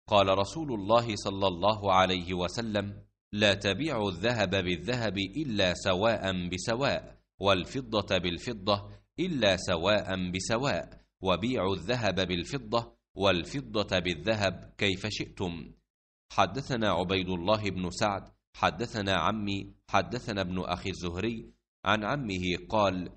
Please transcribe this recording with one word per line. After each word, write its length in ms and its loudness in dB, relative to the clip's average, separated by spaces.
قال 280 6
رسول 360 -2
الله 420 2
صلى 320 0
الله 460 2
عليه 400 4
وسلم: 680 -4
لا 200 4
تبيعوا 560 0
الذهب 400 0
بالذهب 680 -2
إلا 560 0
سواء 760 0
بسواء، 680 -2
والفضة 800 0
بالفضة 720 -2
إلا 380 4
سواء 720 0
بسواء، 720 -2
وبيعوا 540 0
الذهب 400 -2
بالفضة 800 -2
والفضة 840 0
بالذهب 800 -2
كيف 300 0
شئتم". 640 -6
حدثنا 580 0
عبيد 400 0
الله 400 0
بن 200 -4
سعد، 400 -4
حدثنا 600 0
عمي، 580 -2
حدثنا 520 -2
ابن 180 -2
أخي 300 -4
الزهري 640 -6
عن 180 2
عمه 680 -2
قال: 480 2